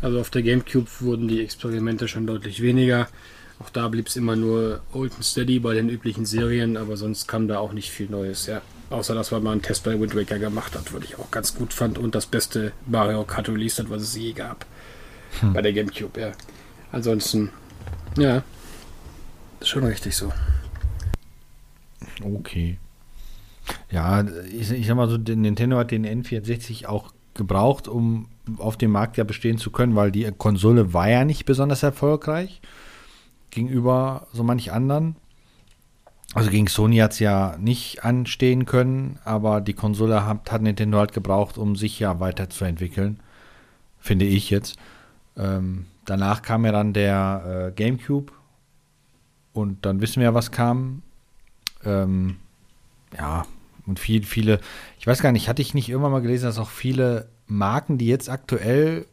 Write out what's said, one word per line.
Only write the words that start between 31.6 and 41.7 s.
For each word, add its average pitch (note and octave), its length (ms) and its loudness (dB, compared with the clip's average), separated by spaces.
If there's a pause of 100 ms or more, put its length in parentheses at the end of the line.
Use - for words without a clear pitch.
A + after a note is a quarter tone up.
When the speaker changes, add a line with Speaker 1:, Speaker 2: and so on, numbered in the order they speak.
Speaker 2:
erfolgreich D3+ 760 0 (880)
gegenüber B2+ 840 0
so A#2 100 -2
manch A#2+ 280 0
anderen. C#3+ 440 2 (1200)
Also A2 180 2
gegen G#2 160 6
Sony A2 300 6
hat's A2 220 6
ja G2 380 4
nicht A#2 460 -2
anstehen B2+ 600 2
können, C3 580 0
aber G#2+ 380 2
die G#2 120 -4
Konsole G#2 520 2
hat, G#2+ 260 -4
hat A2+ 100 0
Nintendo G#2+ 360 2
halt G#2 160 4
gebraucht, G2 440 0
um G#2 180 0